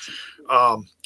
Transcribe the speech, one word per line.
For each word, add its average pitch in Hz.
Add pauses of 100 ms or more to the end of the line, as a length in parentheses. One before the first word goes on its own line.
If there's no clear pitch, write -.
(500)
Um, 120 (180)